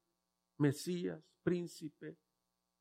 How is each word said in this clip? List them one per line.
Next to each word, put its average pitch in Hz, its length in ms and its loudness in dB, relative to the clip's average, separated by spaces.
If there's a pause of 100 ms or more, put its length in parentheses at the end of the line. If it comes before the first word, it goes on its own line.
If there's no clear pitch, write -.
(580)
Mesías, 165 680 0 (200)
Príncipe, 165 760 -2 (640)